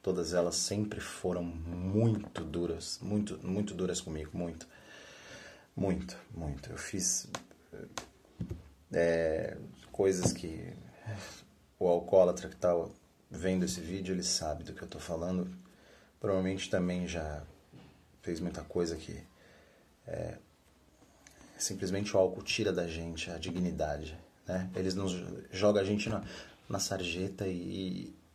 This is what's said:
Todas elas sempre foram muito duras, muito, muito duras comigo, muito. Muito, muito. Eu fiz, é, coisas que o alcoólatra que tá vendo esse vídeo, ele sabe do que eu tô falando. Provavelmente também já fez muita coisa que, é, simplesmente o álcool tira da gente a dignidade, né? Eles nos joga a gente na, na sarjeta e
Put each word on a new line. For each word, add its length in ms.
Todas 320
elas 220
sempre 440
foram 460
muito 960
duras, 580
muito, 400
muito 320
duras 280
comigo, 360
muito. 300
Muito, 440
muito. 360
Eu 60
fiz, 480
é, 640
coisas 400
que 400
o 100
alcoólatra 600
que 60
tá 180
vendo 340
esse 160
vídeo, 340
ele 100
sabe 400
do 100
que 80
eu 60
tô 120
falando. 500
Provavelmente 500
também 380
já 360
fez 200
muita 200
coisa 360
que, 260
é, 300
simplesmente 580
o 40
álcool 240
tira 300
da 140
gente 440
a 60
dignidade, 800
né? 300
Eles 200
nos 180
joga 280
a 40
gente 260
na, 140
na 120
sarjeta 680
e 680